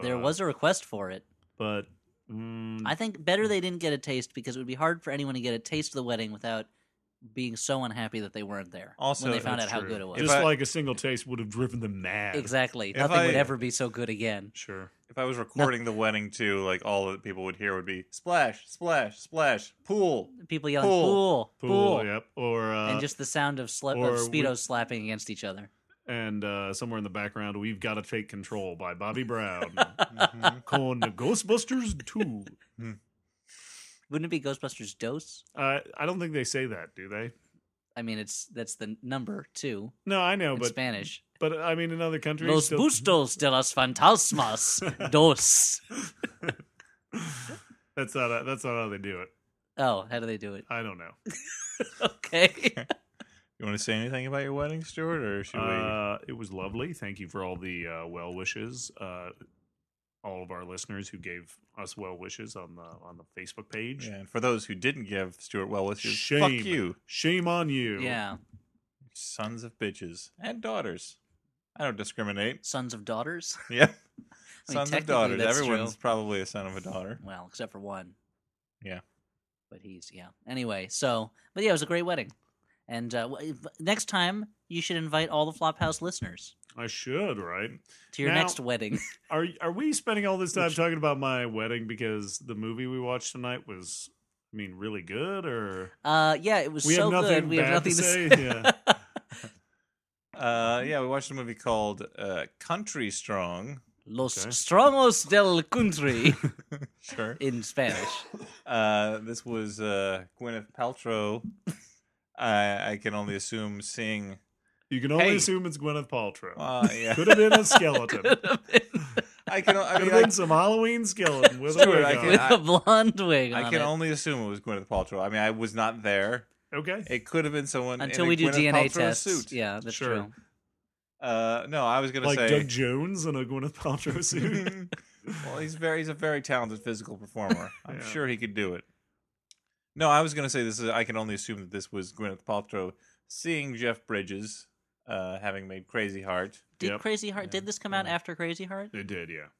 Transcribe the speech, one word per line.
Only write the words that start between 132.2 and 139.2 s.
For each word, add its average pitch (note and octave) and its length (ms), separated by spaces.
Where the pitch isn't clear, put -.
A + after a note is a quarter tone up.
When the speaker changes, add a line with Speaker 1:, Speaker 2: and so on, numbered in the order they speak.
Speaker 2:
Like C#3 100
Speaker 3:
say A#2 120
Speaker 2:
Doug D3 180
Jones C3+ 580
in D3+ 100
a C3 100
Gwyneth C3+ 280
Paltrow C3+ 500
suit. F#3 760
Speaker 3:
<laughs> - 40
Well, C3 120
he's D#3 180
very, D#3+ 220
he's D#3+ 100
a D#3 60
very D3+ 280
talented A#2 420
physical A2 340
performer. G#2 520
I'm C3 120
Speaker 2:
Yeah. - 80
Speaker 3:
sure D3 220
he B2 100
could G#2+ 160
do G2 220
it. - 100